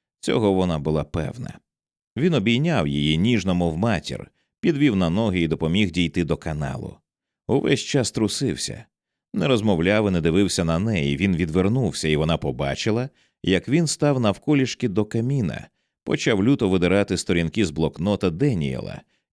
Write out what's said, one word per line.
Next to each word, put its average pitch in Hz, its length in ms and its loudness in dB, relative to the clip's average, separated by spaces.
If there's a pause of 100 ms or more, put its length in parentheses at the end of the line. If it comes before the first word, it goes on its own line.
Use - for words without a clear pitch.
(200)
Цього 110 320 2
вона 90 260 2
була 73 260 0
певна. - 540 -8 (580)
Він 165 180 2
обійняв 117 540 0
її 73 300 0
ніжно, 95 360 2
мов 85 220 0
матір, 95 540 -4 (300)
підвів 143 360 2
на 90 140 2
ноги 95 300 0
і 82 80 2
допоміг 82 420 0
дійти 85 340 0
до 78 120 -2
каналу. 76 600 -8 (500)
Увесь - 340 0
час - 300 -2
трусився. 107 760 -4 (500)
Не 185 140 -2
розмовляв 104 600 2
і - 20 0
не 87 100 2
дивився 87 440 2
на 82 140 0
неї, 85 380 0
він 92 200 0
відвернувся, 90 720 0
і 78 80 2
вона 78 200 2
побачила, 71 720 -4 (340)
як 92 260 0
він 160 180 2
став 147 340 0
навколішки 127 680 0
до 104 160 0
каміна, 117 640 -2 (360)
почав 117 400 0
люто 123 240 2
видирати 92 480 2
сторінки 87 500 0
з 80 40 -2
блокнота 82 600 0
Деніела 76 720 -2 (300)